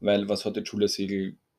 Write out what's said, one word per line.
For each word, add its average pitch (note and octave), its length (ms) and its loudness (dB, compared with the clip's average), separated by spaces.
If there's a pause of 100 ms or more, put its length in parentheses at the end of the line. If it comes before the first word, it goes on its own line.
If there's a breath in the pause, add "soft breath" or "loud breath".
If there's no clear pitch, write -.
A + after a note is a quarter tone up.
weil G2+ 280 4
was G2+ 160 0
hat G#2 120 -2
die G#2+ 40 -2
Julia G#2 280 0
Siegel, G2 480 -4 (220)